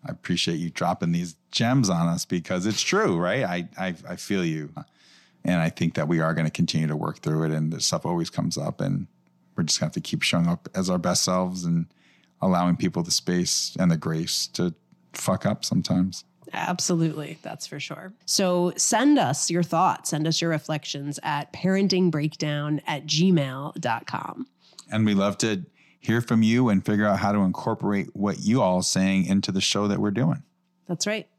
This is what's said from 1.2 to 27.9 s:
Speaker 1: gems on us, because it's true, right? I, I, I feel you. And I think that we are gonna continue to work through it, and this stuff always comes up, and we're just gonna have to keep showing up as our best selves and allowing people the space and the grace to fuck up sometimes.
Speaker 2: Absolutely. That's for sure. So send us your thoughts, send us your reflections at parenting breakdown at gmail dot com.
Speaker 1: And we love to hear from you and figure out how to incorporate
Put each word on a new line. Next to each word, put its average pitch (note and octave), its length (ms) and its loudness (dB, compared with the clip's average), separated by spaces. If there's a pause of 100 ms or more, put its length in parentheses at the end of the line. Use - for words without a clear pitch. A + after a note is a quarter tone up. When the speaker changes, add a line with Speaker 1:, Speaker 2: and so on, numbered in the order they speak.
Speaker 1:
gems A#2+ 380 2
on E2+ 180 2
us, E2+ 160 -2
because F2+ 420 -4
it's G#2+ 160 -2
true, F3+ 360 2
right? F#2+ 260 0
I, F2 240 -4 (100)
I, F#2 180 -4 (120)
I F2+ 80 -10
feel F#2+ 300 -2
you. D#2 260 -4 (720)
And F2+ 160 0
I E2 100 0
think - 260 -2
that D#2 120 -2
we E2 140 2
are D#2+ 120 0
gonna D#2+ 180 0
continue D#2+ 360 0
to D2+ 80 -2
work D2+ 240 -6
through D#2 240 0
it, D#2 80 0
and D#2 220 -2
this E2 140 -4
stuff E2 180 -2
always E2+ 240 -2
comes - 280 -4
up, - 220 -6
and G1+ 280 -2 (500)
we're E2+ 60 0
just - 180 -2
gonna D#2+ 60 -2
have D#2 80 -6
to - 60 -4
keep - 200 -4
showing E2+ 260 2
up E2+ 260 -2
as F#2 160 -2
our F2+ 80 0
best F2 260 0
selves F#2 420 0
and E2+ 220 2 (540)
allowing F2+ 340 4
people F2+ 280 -2
the F2 80 -4
space - 680 0
and F#2 100 4
the E2 80 2
grace D#2+ 500 -4
to F2+ 260 -2 (400)
fuck - 320 -2
up - 180 -2
sometimes. F#2 640 0 (260)
Speaker 2:
Absolutely. D#3+ 920 -2
That's - 240 -12
for D3 140 -12
sure. - 340 -12 (120)
So F3+ 500 2
send C#4 420 4
us C#3+ 320 2
your E3+ 140 2
thoughts, E3 460 2
send D3+ 180 0
us E3 140 0
your E3+ 80 0
reflections D3 760 -4
at D3 300 -4
parenting F#3+ 580 2
breakdown D3+ 760 -2
at D3 200 -4
gmail D3 720 2
dot A#2 280 -4
com. - 400 -8 (440)
Speaker 1:
And A2 140 2
we G#2 80 4
love G2 260 4
to G#2+ 240 2 (360)
hear A#2 200 2
from A#2 240 2
you A#2+ 260 4
and G2 160 2
figure G#2+ 220 2
out G2 120 4
how G2+ 120 2
to G#2 80 2
incorporate G2+ 760 0